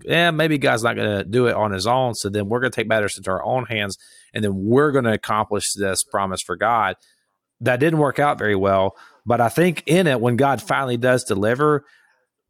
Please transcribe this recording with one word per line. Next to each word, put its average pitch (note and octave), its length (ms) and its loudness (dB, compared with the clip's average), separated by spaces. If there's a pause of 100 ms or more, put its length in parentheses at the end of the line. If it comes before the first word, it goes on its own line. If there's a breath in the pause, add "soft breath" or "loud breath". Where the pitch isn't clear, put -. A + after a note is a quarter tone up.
"Eh, E3+ 260 2
maybe D#3 260 0
God's B2+ 260 0
not A2+ 120 -2
gonna G#2 280 -2
do A#2+ 220 0
it G2+ 80 2
on G#2 180 0
his F#2 140 -4
own, B2 280 0
so G#2 140 -6
then G2+ 200 -2
we're A#2+ 120 -2
gonna B2+ 100 -2
take G#2+ 180 -4
matters G#2+ 280 0
into F#2+ 140 -6
our F2+ 120 -2
own B2 240 -2
hands, G#2 300 -4 (380 soft breath)
and G#2+ 100 -2
then G2+ 100 0
we're A#2+ 380 2
gonna A#2+ 200 2
accomplish G#2 600 -2
this G2 320 -2
promise G2 380 -4
for F2+ 140 -6
God." G#2 400 0 (640)
That B2 180 0
didn't D#3+ 200 2
work C#3 180 0
out D3 200 0
very G#2 180 0
well, F#2+ 400 2 (280 soft breath)
but A#2 160 0
I A#2 80 4
think E3 380 0
in F3 200 4
it, B2+ 140 2
when A#2+ 160 0
God C3+ 240 2
finally C3+ 380 -2
does B2+ 260 2
deliver, B2+ 600 0 (640 soft breath)